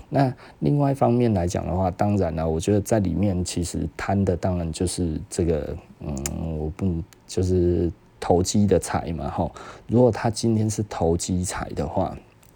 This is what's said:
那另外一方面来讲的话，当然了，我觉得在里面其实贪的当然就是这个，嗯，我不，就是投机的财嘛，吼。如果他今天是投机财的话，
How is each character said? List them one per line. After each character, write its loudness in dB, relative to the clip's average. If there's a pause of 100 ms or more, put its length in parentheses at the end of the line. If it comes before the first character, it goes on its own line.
那 2 (260)
另 2
外 2
一 0
方 4
面 4
来 2
讲 -2
的 -4
话， 0
当 0
然 2
了， -2
我 0
觉 2
得 4
在 2
里 2
面 0
其 -4
实 -4
贪 0
的 2
当 -2
然 -4
就 -2
是 -2 (100)
这 0
个， -2 (240)
嗯， -6
我 -4
不， 0 (340)
就 -2
是 2 (280)
投 4
机 2
的 6
财 -2
嘛， -6
吼。 -4 (340)
如 4
果 8
他 0
今 0
天 2
是 -2
投 0
机 -2
财 -6
的 -4
话， -2 (400)